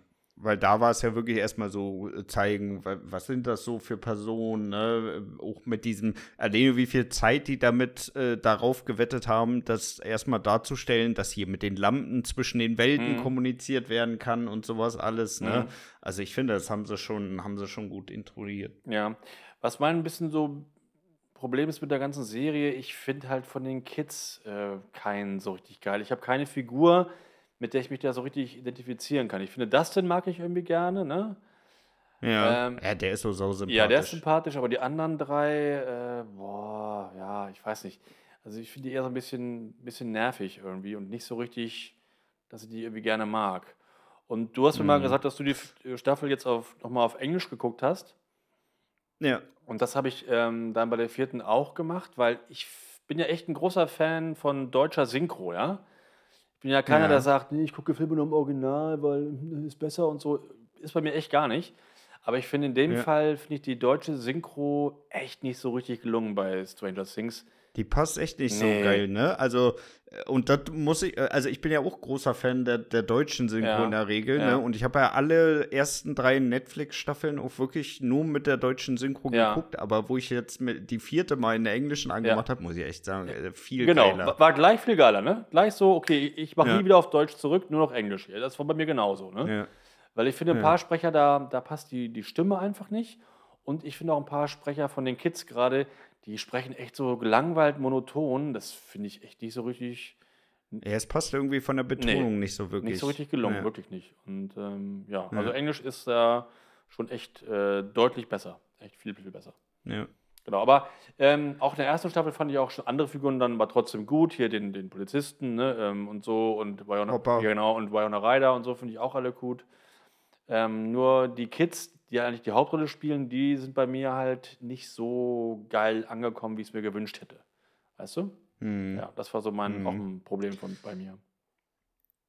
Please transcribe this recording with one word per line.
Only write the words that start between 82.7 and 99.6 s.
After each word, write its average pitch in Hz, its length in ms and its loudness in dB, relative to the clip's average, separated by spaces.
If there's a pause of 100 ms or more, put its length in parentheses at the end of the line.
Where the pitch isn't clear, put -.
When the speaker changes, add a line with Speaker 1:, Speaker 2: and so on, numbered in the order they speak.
Speaker 1:
ich 87 80 -4
echt 76 200 -10
sagen, 95 240 -6
äh, 87 240 -8
viel 123 340 -2
Speaker 2:
Genau, 135 240 10
Speaker 1:
geiler. 92 160 0
Speaker 2:
wa-, - 140 0
war 160 120 10
gleich 175 280 8
viel 226 160 2
geiler, 110 260 8
ne? 208 280 0
Gleich 202 240 4
so, 190 200 6
okay, 147 320 2 (100)
ich 156 200 -8
mach 151 100 6
Speaker 1:
Ja. 190 120 6
Speaker 2:
nie 202 60 2
wieder 185 140 12
auf 165 120 6
Deutsch 151 260 4
zurück, 170 340 0
nur 156 100 2
noch 151 120 4
Englisch. 104 360 -4
Ja, 101 120 -8
das 131 180 -6
war 147 80 -4
bei 156 80 0
mir 156 120 -2
genauso, 101 440 0
ne? 107 260 -2
Speaker 1:
Ja. 104 100 -2 (480)
Speaker 2:
Weil 117 120 2
ich 135 80 0
finde, 170 200 0
ein - 20 2
Speaker 1:
Ja. 110 80 0
Speaker 2:
paar 165 140 8
Sprecher, 165 340 0
da, 143 260 6 (100)
da 127 120 -2
passt - 320 -12
die, 123 160 -4
die 113 160 -8
Stimme 190 340 0
einfach 202 320 -6
nicht. 226 300 -6 (420)
Und 151 220 -6
ich 147 120 -10
finde 160 180 0
auch 147 40 2
ein 143 80 -4
paar 147 220 -2
Sprecher 143 400 -4
von 135 160 -4
den 127 120 0
Kids - 300 -4
gerade, 127 400 2 (380)
die 107 140 -12
sprechen 127 340 -6
echt 123 240 -14
so 123 200 0
gelangweilt, 143 640 4
monoton. 135 760 -2
Das 104 200 -10
finde - 340 -12
ich - 160 -12
echt - 180 -20
nicht 113 140 -10
so 123 80 -8